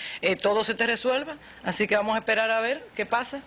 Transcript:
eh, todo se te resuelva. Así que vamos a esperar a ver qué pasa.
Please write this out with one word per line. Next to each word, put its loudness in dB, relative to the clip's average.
eh, 2
todo 2
se -2
te 0
resuelva. 0
Así 0
que 4
vamos 2
a 0
esperar 2
a 2
ver -2
qué -4
pasa. -2